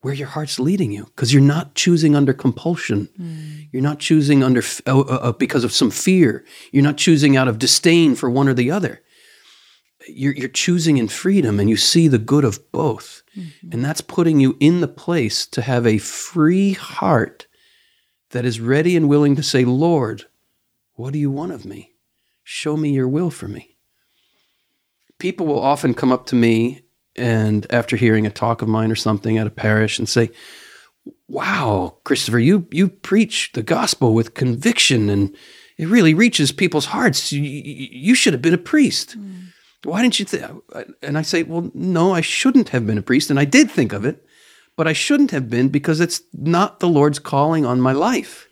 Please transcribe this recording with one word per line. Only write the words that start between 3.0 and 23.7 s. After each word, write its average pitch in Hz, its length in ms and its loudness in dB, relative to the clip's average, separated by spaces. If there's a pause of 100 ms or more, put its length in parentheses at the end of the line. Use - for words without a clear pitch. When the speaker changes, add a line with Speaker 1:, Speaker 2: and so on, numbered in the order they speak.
Speaker 2:
Mm. 156 540 -14
Speaker 1:
You're 131 100 -4
not 147 160 -2
choosing 147 440 4
under 127 180 2
f-, - 260 -8
uh, 135 140 4
uh, - 20 2 (200)
uh, 120 100 0
because 123 320 -2
of 123 80 -2
some 120 180 2
fear. 175 540 2 (260)
You're 139 120 4
not 147 160 2
choosing 147 360 4
out 131 140 2
of 110 100 -2
disdain 160 560 4
for 127 140 -4
one 135 180 2
or 135 60 2
the 120 180 0
other. 117 300 -4 (1040)
You're, 135 280 -4
you're 139 140 -8
choosing 160 500 0
in 113 100 0
freedom, 151 520 0
and 101 100 2
you 110 80 2
see 165 300 4
the 127 100 4
good 135 260 2
of - 280 -2
both. - 500 -6 (120)
Speaker 2:
Mm-hmm. 175 380 -16
Speaker 1:
And 120 100 -4
that's 147 200 -6
putting 165 360 0
you 135 220 2
in 170 220 4
the 151 60 -2
place - 580 -4
to - 160 -6
have 120 240 0
a 110 100 4
free 185 760 0
heart - 720 -4 (880)
that 123 120 -6
is 113 160 -4
ready 151 360 0
and 160 120 2
willing 143 280 4
to 147 60 -4
say, 127 220 2
"Lord, 127 640 0 (680)
what 135 180 -10
do 151 40 -4
you 143 120 -2
want 151 220 -8
of 117 120 -14
me? - 220 -16 (560)
Show - 340 -6
me 151 140 -2
your 135 160 0
will 151 240 -2
for - 180 -14
me." - 280 -16 (1400)